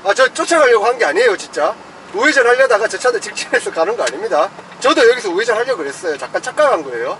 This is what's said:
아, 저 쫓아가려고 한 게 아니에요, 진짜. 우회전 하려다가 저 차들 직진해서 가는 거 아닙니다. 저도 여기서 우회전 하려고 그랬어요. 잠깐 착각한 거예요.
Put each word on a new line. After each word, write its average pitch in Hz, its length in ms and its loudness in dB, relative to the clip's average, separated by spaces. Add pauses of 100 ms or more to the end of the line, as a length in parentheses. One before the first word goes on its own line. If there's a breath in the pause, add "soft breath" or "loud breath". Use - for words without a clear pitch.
아, 196 100 2
저 254 200 4
쫓아가려고 262 520 2
한 247 120 0
게 220 80 0
아니에요, 185 320 2
진짜. 160 360 -4 (400)
우회전 254 340 2
하려다가 247 400 2
저 190 100 -6
차들 233 220 0
직진해서 - 520 -6
가는 170 260 -2
거 156 60 -4
아닙니다. 175 460 -2 (300)
저도 254 300 4
여기서 240 200 0
우회전 214 280 0
하려고 240 220 -2
그랬어요. 143 380 -6
잠깐 131 240 -6
착각한 247 420 0
거예요. 131 360 -6